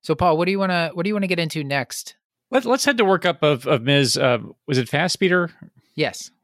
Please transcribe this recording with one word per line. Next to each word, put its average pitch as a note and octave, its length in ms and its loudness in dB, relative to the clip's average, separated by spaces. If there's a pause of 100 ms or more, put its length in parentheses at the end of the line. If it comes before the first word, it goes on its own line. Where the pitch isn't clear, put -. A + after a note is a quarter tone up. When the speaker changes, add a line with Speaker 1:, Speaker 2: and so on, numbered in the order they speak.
Speaker 1:
So, D#3+ 140 -2
Paul, E3 220 2
what F3 80 0
do F#3 60 0
you G3 80 0
wanna, F3 340 -2
what E3+ 100 -6
do G3+ 60 -2
you G#3 60 -2
wanna G3 120 -2
get F3 100 0
into D#3 280 -4
next? - 500 -6 (340)
Speaker 2:
Let, B3 140 0
let's B3 220 0
head C#4 140 2
to A3 40 4
workup F#3 380 2
of, C#3+ 260 2
of C3 140 2
Ms., C#3 340 2
uh, B2 220 2 (280)
was C#3 120 0
it B2 100 0
Fassbender? F3 640 0 (440)
Speaker 1:
Yes. - 360 -4 (120)